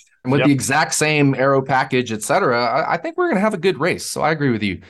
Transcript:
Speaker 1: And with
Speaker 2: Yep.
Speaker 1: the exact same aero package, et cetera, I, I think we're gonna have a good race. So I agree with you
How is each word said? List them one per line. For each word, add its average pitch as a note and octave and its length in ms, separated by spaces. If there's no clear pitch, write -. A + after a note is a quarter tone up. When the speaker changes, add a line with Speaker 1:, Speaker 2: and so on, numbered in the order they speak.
Speaker 1:
And B2+ 80
with C#3+ 80
Speaker 2:
Yep. C3 60
Speaker 1:
the C#3+ 80
exact C#3 400
same D3 420
aero C3+ 260
package, C3 480
et G#2+ 120
cetera, C#3 420
I, B2+ 300
I - 20
think E4 200
we're F4+ 120
gonna A3 120
have G#3+ 140
a F#3 40
good E3+ 200
race. C#3+ 280
So - 160
I D3+ 80
agree C#3+ 200
with G#2+ 120
you F#2 280